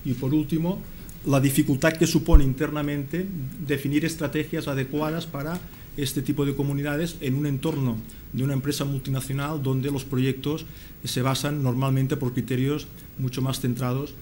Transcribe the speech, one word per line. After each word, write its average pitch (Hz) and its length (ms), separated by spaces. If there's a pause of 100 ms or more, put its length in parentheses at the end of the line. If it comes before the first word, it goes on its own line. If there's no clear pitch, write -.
Y 135 100
por 131 200
último, 160 480 (440)
la 139 140
dificultad 139 540
que 160 140
supone 160 360
internamente 147 840 (400)
definir 143 380
estrategias 151 640
adecuadas 147 600
para 151 320 (380)
este 143 240
tipo 143 240
de 139 100
comunidades 143 680
en 135 140
un 147 120
entorno 135 500 (340)
de 123 120
una 139 100
empresa 139 320
multinacional 139 760
donde 131 260
los 139 160
proyectos 135 600 (380)
se 123 200
basan 143 400
normalmente 131 540
por 127 160
criterios 131 540 (300)
mucho 131 240
más 131 180
centrados 127 640